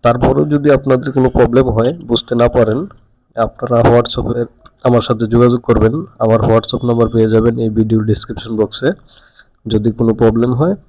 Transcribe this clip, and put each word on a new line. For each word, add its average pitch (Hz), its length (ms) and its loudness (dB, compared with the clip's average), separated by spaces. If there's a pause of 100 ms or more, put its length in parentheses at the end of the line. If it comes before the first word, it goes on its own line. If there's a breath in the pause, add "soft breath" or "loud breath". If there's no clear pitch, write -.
তারপরেও 131 420 0
যদি 147 260 0
আপনাদের 135 420 0
কোনো 131 160 2
প্রবলেম 123 400 2
হয়, 117 240 0
বুঝতে 120 420 -4
না 120 140 2
পারেন, 120 380 0 (480)
আপনারা 117 480 -2
WhatsApp-এ 120 600 0 (380)
আমার 120 200 2
সাথে 113 240 -4
যোগাযোগ 120 340 2
করবেন। 110 320 0 (260)
আমার 110 220 2
WhatsApp 113 460 0
নাম্বার 117 220 2
পেয়ে 113 220 2
যাবেন 113 280 2
এই 113 100 -2
ভিডিও 110 320 0
ডেসক্রিপশন 110 560 -6
বক্সে। 117 360 -2 (760 soft breath)
যদি 110 260 -2
কোনো 113 220 0
প্রবলেম 117 380 2
হয় 156 220 0 (140)